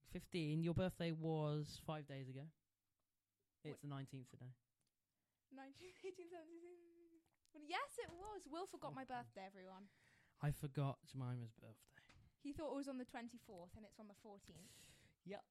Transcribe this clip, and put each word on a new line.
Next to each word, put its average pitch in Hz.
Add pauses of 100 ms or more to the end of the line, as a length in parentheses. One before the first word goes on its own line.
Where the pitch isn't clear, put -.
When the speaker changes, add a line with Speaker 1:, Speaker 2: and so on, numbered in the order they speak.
(120)
Speaker 1:
fifteen. 165
Your 170
birthday 180
was 151
five 151
days 135
ago. 135 (1160)
It's 151
Speaker 2:
What? -
Speaker 1:
the 147
nineteenth 135
today. 127 (1000)
Speaker 2:
Nineteen, 277
<laughs> -
eighteen, 370
seventeen, 339 (340)
well, 302
yes, 440
it 330
was. 381
Will 339
forgot 277
my 262
Speaker 1:
Okay. 254
Speaker 2:
birthday, 208
everyone. 190 (520)
Speaker 1:
I 147
forgot 139
Jemima's 123
birthday. - (420)
Speaker 2:
He 285
thought 294
it 277
was 277
on 262
the 254
twenty-fourth, 226
and 214
it's -
on 214
the 202
fourteenth. 202 (540)
Speaker 1:
Yep. 190